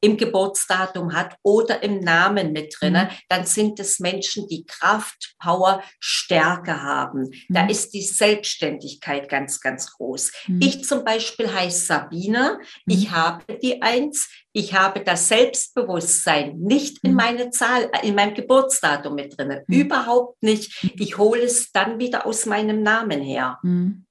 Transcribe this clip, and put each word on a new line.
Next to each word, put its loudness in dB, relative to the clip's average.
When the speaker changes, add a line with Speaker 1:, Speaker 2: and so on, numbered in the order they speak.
Speaker 1:
im 6
Geburtsdatum -2
hat -4
oder 4
im -2
Namen 2
mit -8
drinne, 2
Speaker 2:
Mhm. -16
Speaker 1:
dann 0
sind 0
es -4
Menschen, -4
die -10
Kraft, -4
Power, 2
Stärke 0
haben. -4
Da 4
Speaker 2:
Mhm. 0
Speaker 1:
ist -4
die -8
Selbstständigkeit -2
ganz, -6
ganz -6
groß. -6
Speaker 2:
Mhm. 2
Speaker 1:
Ich 2
zum -2
Beispiel -2
heiße -2
Sabine, -2
ich 4
Speaker 2:
Mhm. -4
Speaker 1:
habe -2
die -2
Eins, 0
ich -4
habe 2
das 0
Selbstbewusstsein 2
nicht 0
in 4
Speaker 2:
Mhm. 6
Speaker 1:
meine 0
Zahl, 0
äh, 0
in 2
meinem 4
Geburtsdatum 2
mit -10
drinne. -6
Speaker 2:
Mhm. 0
Speaker 1:
Überhaupt 2
nicht. 0
Speaker 2:
Mhm. 2
Speaker 1:
Ich -6
hole 4
es 0
dann 0
wieder -2
aus -4
meinem 0
Namen 2
her. -4
Speaker 2:
Mhm. 0